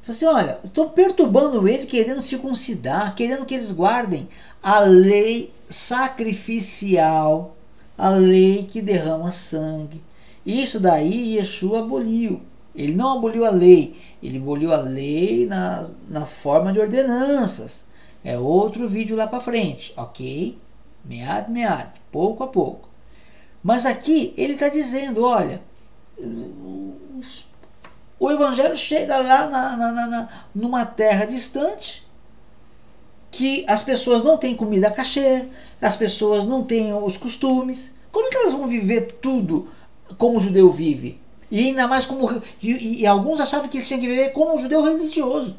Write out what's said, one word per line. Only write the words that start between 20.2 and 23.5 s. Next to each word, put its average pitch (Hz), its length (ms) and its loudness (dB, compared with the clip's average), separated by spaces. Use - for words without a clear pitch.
Meado, 135 460 -8
meado, 226 400 -4
pouco 208 320 -2
a 262 40 -8
pouco. - 420 -4